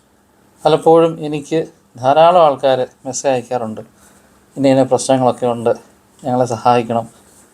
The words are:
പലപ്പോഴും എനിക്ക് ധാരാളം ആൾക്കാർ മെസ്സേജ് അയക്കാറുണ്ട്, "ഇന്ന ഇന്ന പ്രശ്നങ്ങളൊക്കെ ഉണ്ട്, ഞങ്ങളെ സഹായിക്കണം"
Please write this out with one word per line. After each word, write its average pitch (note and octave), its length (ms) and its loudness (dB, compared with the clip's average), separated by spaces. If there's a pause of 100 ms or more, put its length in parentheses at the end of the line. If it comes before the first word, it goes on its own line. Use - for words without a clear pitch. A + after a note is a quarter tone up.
(640)
പലപ്പോഴും D#3+ 640 2
എനിക്ക് D3+ 420 -6 (280)
ധാരാളം D#3+ 460 4
ആൾക്കാർ C3 440 0 (200)
മെസ്സേജ് C3 260 -4
അയക്കാറുണ്ട്, A#2 480 -6 (760)
"ഇന്ന C#3 120 0
ഇന്ന C3+ 140 2
പ്രശ്നങ്ങളൊക്കെ B2+ 640 0
ഉണ്ട്, A#2 280 -2 (500)
ഞങ്ങളെ B2+ 200 0
സഹായിക്കണം" A#2 840 -2 (280)